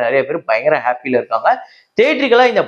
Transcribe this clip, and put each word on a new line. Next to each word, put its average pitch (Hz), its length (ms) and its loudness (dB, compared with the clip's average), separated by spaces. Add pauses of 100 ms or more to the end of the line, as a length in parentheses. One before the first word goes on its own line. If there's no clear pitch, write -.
நிறைய 131 240 0
பேர் 160 220 -8
பயங்கர 135 360 0
ஹாப்பியில 123 340 -2
இருக்காங்க. 117 300 -2 (480)
தியேட்டருக்கெல்லாம் 254 560 2
இந்த 175 140 2